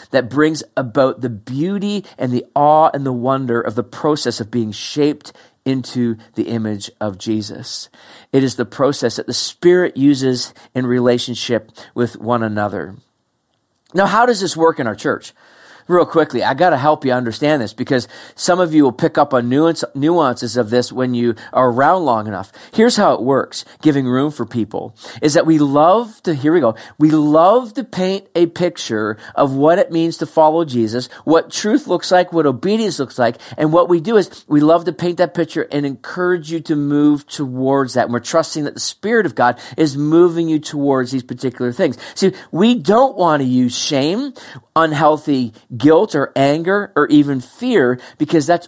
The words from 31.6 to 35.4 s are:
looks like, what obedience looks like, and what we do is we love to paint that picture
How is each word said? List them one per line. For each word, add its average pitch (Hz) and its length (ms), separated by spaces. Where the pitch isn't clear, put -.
looks 175 240
like, 180 200
what 160 140
obedience 180 540
looks - 180
like, 120 200
and 156 160
what 170 160
we 175 100
do 214 160
is - 320
we 147 120
love 165 260
to 170 80
paint 175 240
that 175 160
picture 160 380